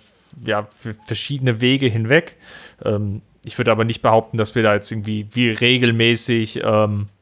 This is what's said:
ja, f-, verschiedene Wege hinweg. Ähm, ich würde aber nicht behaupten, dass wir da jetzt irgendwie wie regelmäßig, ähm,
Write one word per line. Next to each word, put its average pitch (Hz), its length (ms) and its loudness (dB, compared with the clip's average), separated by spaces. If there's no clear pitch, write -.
ja, 107 160 -2
f-, 110 340 -14
verschiedene 127 540 -4
Wege 131 280 2
hinweg. 113 500 0
Ähm, 104 380 -4
ich - 140 -12
würde 117 140 2
aber 110 120 2
nicht 113 180 -4
behaupten, 110 360 2
dass 107 180 -2
wir 117 80 2
da 107 100 4
jetzt 104 160 -2
irgendwie 107 440 -8
wie 120 160 2
regelmäßig, 117 1120 2
ähm, 104 440 0